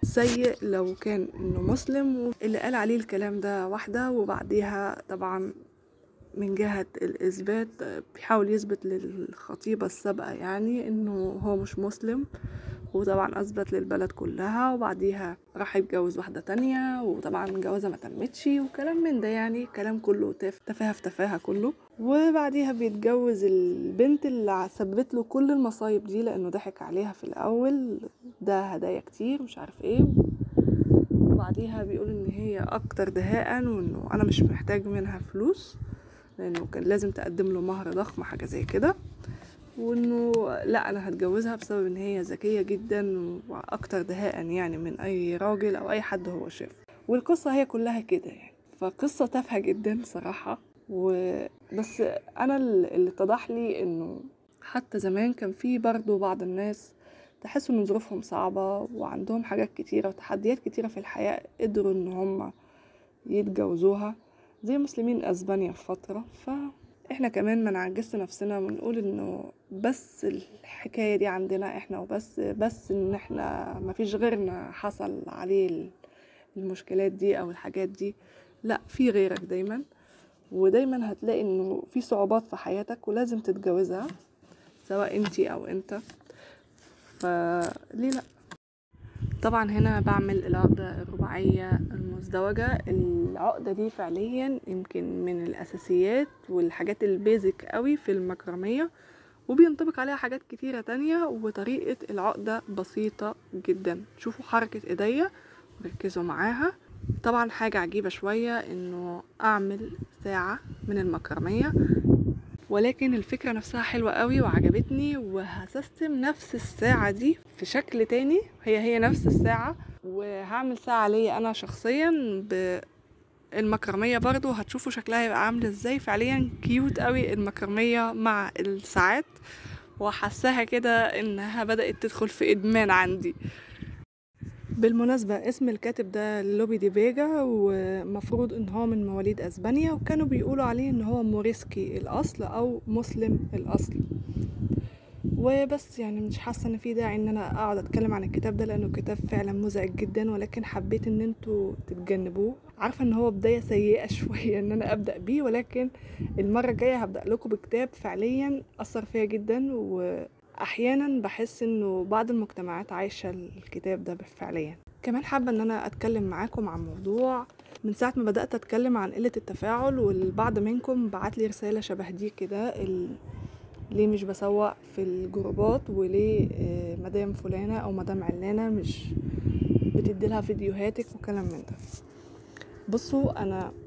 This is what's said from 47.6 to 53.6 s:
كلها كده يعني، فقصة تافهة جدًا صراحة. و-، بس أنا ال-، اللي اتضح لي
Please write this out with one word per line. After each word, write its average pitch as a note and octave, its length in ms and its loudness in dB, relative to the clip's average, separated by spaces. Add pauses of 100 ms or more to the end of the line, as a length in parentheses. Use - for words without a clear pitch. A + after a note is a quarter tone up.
كلها A#3 340 -2
كده F#3+ 320 0
يعني، - 220 -20 (240)
فقصة B3+ 480 0
تافهة B3 340 -2
جدًا G#3 440 0
صراحة. - 560 -8 (300)
و-، F#3 560 0 (280)
بس A3 300 -2 (340)
أنا C4+ 200 2
ال-، A3+ 360 4
اللي F3+ 160 4
اتضح G3+ 420 0
لي A#3 320 -2